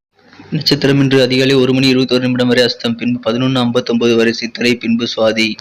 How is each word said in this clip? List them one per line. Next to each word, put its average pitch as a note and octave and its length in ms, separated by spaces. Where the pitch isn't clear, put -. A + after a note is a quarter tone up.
நட்சத்திரம் C#3 520
இன்று C3+ 200
அதிகாலை C3 340
ஒரு C3 180
மணி C3 160
இருபத்தோரு B2+ 340
நிமிடம் B2 280
வரை B2 120
அஸ்தம், A#2 340
பின்பு B2 220
பதினொன்னு B2+ 420
ஐம்பத்தொன்பது A#2+ 540
வரை A2+ 180
சித்திரை, A#2 420
பின்பு A#2 320
சுவாதி. A2 400